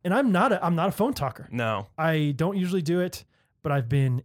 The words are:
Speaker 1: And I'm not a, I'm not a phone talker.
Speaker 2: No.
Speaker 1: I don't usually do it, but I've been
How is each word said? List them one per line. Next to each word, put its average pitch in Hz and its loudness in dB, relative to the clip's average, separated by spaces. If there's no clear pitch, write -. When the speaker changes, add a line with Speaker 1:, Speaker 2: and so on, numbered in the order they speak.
Speaker 1:
And 180 0
I'm 254 2
not 202 4
a, 185 0
I'm 170 2
not 170 2
a - -2
phone 240 0
talker. - -6
Speaker 2:
No. 110 -2
Speaker 1:
I 156 0
don't 185 -2
usually 180 0
do 170 0
it, 180 -4
but 151 -4
I've 135 0
been 131 2